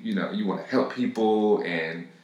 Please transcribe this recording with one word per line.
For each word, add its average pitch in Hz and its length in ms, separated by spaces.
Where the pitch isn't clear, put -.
you - 120
know, - 160
you 214 160
wanna 185 160
help - 300
people," 107 680
and 82 440